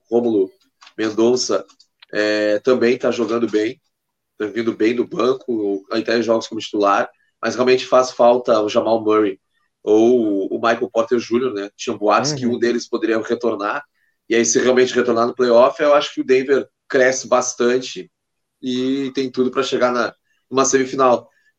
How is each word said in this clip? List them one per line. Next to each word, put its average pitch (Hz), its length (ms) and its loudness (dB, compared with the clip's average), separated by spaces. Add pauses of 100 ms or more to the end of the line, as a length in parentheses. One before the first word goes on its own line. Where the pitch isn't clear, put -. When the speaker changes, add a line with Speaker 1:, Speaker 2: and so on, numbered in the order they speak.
Speaker 1:
Rômulo 113 420 0 (460)
Mendonça, 110 680 0 (460)
é... 104 480 0
também 123 380 2
tá 127 120 -2
jogando 113 400 -2
bem, 107 320 -2 (560)
tá 107 80 -6
vindo 107 300 -4
bem 107 200 0
do 120 120 -2
banco, 127 440 -2
ou 101 400 -4
até 113 260 -2
em 117 40 0
jogos 113 260 -2
como 107 140 -10
titular, 104 480 0 (320)
mas 117 140 -4
realmente 127 300 2
faz 127 260 2
falta 123 500 4
o 107 80 -2
Jamal 113 340 0
Murray 107 360 0 (440)
ou 107 640 4
o 117 80 -6
Michael 117 340 -2
Porter 113 300 0
Júnior, 117 340 -2
né? 101 220 -8
Tinha 107 220 -8
boatos 107 340 0
que 131 140 -6
Speaker 2:
Uhum. 120 100 -2
Speaker 1:
um 110 40 -6
deles 117 280 -2
poderia 110 320 -2
retornar, 110 640 -4 (460)
e 113 60 0
aí 117 100 2
se 120 140 0
realmente 123 340 2
retornar 120 340 0
no 120 80 -6
playoff, 127 460 4
eu 147 120 4
acho 147 200 0
que 151 80 -8
o - 20 -4
Denver 131 440 0 (200)
cresce 127 400 0
bastante 123 840 -2 (520)
e 131 520 -4
tem 131 180 -4
tudo 127 200 0
pra 131 120 -2
chegar 123 280 0
na, 117 220 -2 (360)
numa 131 140 2
semifinal. 131 640 2 (320)